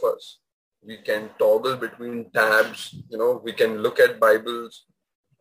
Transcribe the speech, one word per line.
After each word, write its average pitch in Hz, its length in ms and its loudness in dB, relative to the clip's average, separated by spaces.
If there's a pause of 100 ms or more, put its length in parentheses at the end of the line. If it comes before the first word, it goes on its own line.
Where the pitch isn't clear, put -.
us. - 340 -4 (440)
We 107 140 -18
can 107 420 -6
toggle 117 380 2
between 120 560 -10
tabs, 110 600 0 (140)
you 110 100 -8
know, 117 240 0
we 113 100 -8
can 113 260 0
look 117 220 0
at 120 180 4
Bibles, 113 680 0 (540)